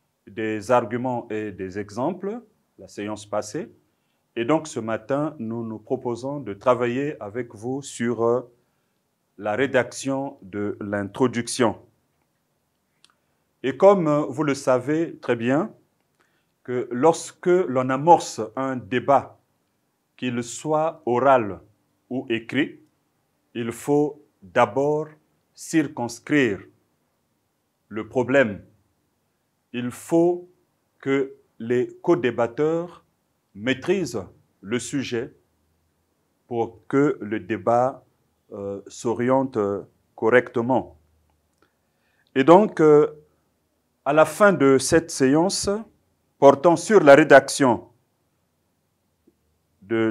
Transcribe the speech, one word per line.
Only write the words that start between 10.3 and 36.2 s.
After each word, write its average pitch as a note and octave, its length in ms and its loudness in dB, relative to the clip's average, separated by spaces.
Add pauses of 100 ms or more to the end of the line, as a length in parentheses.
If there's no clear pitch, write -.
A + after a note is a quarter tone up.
de G#2 380 -8
l'introduction. G#2 960 -4 (1900)
Et C3 120 -4
comme, F#3+ 300 4
euh, D3 200 0
vous C3+ 180 -6
le C#3+ 100 0
savez C3+ 640 -2
très - 160 -4
bien, A#2 400 -2 (880)
que B2 300 -6
lorsque D3 540 -2
l'on C3 440 0
amorce D3+ 500 2 (140)
un C3 220 -6
débat, B2 640 -2 (760)
qu'il B2 280 -4
soit D#3 600 -6
oral A#2+ 580 2 (460)
ou B2+ 220 -8
écrit, A#2 480 -4 (760)
il A#2 180 -8
faut D3 520 -4 (160)
d'abord C#3 680 -2 (460)
circonscrire B2+ 1080 -4 (1300)
le G#2+ 180 -10
problème. B2 580 0 (1080)
Il B2 180 -6
faut F3 580 -2 (520)
que C#3 340 -2 (240)
les A#2+ 300 -2 (140)
co-débatteurs D3 1000 -2 (520)
maîtrisent C3 680 -4 (380)
le G#2+ 180 -6
sujet A#2+ 560 -8 (1120)